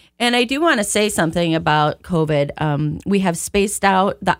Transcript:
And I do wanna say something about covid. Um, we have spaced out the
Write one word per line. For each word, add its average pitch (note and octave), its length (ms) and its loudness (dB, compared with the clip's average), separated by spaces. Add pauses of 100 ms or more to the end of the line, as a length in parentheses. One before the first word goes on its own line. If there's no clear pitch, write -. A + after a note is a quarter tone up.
(200)
And A#3+ 160 0
I B3 80 2
do C4+ 160 -2
wanna D4+ 240 2
say G#3+ 240 0
something E3+ 480 0
about D3+ 480 0
covid. D#3 540 0
Um, D3+ 480 -2
we G3 140 0
have F3 180 0
spaced G3+ 480 -2
out G3 360 2
the F#3 180 0